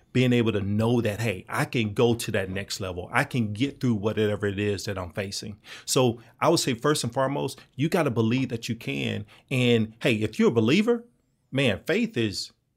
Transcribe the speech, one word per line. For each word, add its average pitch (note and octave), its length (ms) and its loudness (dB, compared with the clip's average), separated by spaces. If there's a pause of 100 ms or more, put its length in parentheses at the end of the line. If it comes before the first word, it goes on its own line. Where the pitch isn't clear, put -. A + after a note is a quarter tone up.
(140)
being B2 180 4
able A2+ 200 4
to G2+ 100 0
know A2 400 2
that, G#2 180 -4
hey, G#2 280 -4
I A#2 180 -2
can G#2+ 260 -2
go A#2+ 220 4
to A#2 180 -6
that G2 180 -2
next G2 300 -8
level. F2+ 320 -8
I B2 120 2
can A2 280 -4
get C3+ 260 -4
through B2 160 0
whatever G#2 520 0
it G2 120 -2
is G2+ 280 -2
that G2 120 -6
I'm F2 120 -8
facing. G2+ 480 -8 (260)
So B2+ 340 2 (220)
I C3 80 4
would E3 120 4
say C3+ 140 -2
first D3 300 0
and A#2 80 -4
foremost, C#3 480 -2 (160)
you C#3+ 140 0
gotta D#3+ 200 2
believe A#2 380 2
that A#2 200 -8
you A#2 60 -2
can. A#2+ 520 -6 (240)
And A#2+ 500 4
hey, C3 140 4
if G#2+ 240 -2
you're A3+ 100 4
a D3+ 40 2
believer, G3+ 520 4 (480)
man, B2+ 340 2
faith G3+ 300 0
is, A2 360 -2 (240)